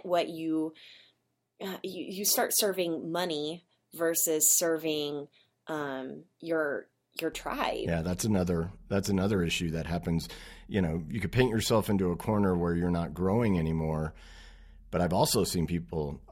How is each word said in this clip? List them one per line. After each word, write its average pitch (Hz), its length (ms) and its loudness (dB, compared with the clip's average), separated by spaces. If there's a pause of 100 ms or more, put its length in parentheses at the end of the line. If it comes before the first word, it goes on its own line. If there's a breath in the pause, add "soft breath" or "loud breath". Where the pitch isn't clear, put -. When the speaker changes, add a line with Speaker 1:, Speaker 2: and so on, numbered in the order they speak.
Speaker 1:
what 175 220 2
you, 160 440 -2 (880 loud breath)
uh, 190 200 -6
you, 185 260 -8
you 202 160 -6
start - 320 2
serving 175 560 0
money 170 520 -4 (300)
versus 165 640 2
serving, 151 680 0 (400 soft breath)
um, 143 560 -6 (180)
your, 156 460 -2 (340)
your 160 100 -2
tribe. - 540 -4
Speaker 2:
Yeah, 85 180 0
that's 90 220 -2
another, 90 460 2 (180)
that's 98 200 0
another 98 340 2
issue 82 300 0
that 80 140 -2
happens. 82 420 -2 (400 loud breath)
You 104 140 0
know, 82 280 0
you 117 100 -2
could 90 120 -2
paint 127 180 4
yourself 110 400 2
into 95 220 4
a 85 40 -2
corner 101 400 2
where 85 200 2
you're 87 140 2
not 85 220 0
growing 95 460 2
anymore. 80 560 0 (760 loud breath)
But 87 100 0
I've 85 120 2
also 113 320 4
seen 82 220 0
people, 80 540 -4 (120)